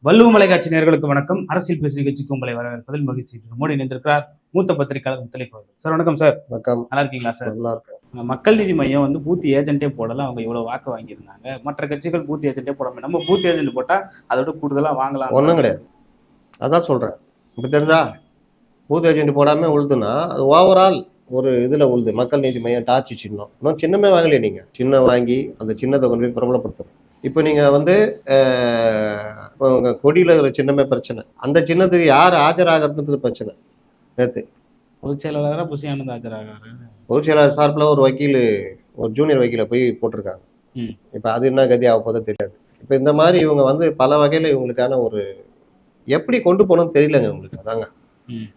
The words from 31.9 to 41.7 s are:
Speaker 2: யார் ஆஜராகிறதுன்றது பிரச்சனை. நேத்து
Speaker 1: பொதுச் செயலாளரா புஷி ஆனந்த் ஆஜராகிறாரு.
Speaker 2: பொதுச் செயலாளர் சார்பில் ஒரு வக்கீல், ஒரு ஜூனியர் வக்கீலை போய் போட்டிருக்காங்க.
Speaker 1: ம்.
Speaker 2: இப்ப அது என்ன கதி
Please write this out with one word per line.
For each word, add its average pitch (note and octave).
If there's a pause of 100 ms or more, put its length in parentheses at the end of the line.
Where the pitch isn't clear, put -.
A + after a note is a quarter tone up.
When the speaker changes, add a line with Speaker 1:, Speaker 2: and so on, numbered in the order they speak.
Speaker 2:
யார் D#3
ஆஜராகிறதுன்றது D#3
பிரச்சனை. A#2 (640)
நேத்து B2 (520)
Speaker 1:
பொதுச் C#3+
செயலாளரா D3
புஷி D3
ஆனந்த் C3+
ஆஜராகிறாரு. A2 (380)
Speaker 2:
பொதுச் D3
செயலாளர் D3+
சார்பில் D3+
ஒரு D3
வக்கீல், B2+ (180)
ஒரு A2+
ஜூனியர் C#3+
வக்கீலை A#2+
போய் A#2+
போட்டிருக்காங்க. G2+ (300)
Speaker 1:
ம். A#2 (180)
Speaker 2:
இப்ப A2
அது A#2+
என்ன C3+
கதி A#2+